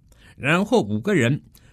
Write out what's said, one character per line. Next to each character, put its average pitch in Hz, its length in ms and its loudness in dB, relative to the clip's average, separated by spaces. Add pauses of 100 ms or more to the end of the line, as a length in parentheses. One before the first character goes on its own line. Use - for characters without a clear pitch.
(380)
然 170 260 0
后 226 160 2
五 104 200 -2
个 202 160 -2
人 131 260 2 (320)